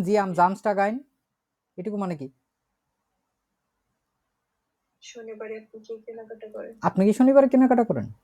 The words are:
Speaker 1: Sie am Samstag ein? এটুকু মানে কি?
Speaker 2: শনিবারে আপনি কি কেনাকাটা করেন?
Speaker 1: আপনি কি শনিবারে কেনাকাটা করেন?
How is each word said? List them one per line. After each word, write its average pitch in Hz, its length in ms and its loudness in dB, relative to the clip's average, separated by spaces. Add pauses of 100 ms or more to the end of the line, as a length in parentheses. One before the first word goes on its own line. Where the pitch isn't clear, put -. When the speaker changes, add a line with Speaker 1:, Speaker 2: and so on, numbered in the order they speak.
Speaker 1:
Sie 202 180 0
am 190 160 -6
Samstag 196 360 0 (100)
ein? 220 100 -4 (840)
এটুকু 208 240 -8
মানে 180 180 -6
কি? 135 60 -12 (2750)
Speaker 2:
শনিবারে 220 600 -14
আপনি 220 240 -20
কি 233 80 -12 (120)
কেনাকাটা 226 480 -16
করেন? 208 180 -12 (160)
Speaker 1:
আপনি 190 180 0
কি 214 120 4
শনিবারে 269 340 6
কেনাকাটা 254 380 4
করেন? 120 160 -4 (180)